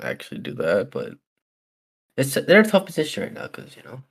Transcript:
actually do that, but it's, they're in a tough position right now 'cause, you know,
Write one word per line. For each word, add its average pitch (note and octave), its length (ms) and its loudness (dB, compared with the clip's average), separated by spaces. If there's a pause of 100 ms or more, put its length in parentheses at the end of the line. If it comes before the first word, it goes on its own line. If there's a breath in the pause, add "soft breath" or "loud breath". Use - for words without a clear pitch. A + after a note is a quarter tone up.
actually - 360 -8
do D2 160 -10
that, E2+ 360 0
but - 220 -8 (1040)
it's, C3+ 180 0
they're F#3+ 260 6
in A3 60 6
a - 20 -4
tough F#3+ 180 4
position D#3 360 -4
right - 100 -8
now - 140 -10
'cause, - 300 -18
you - 80 -20
know, C3 260 -16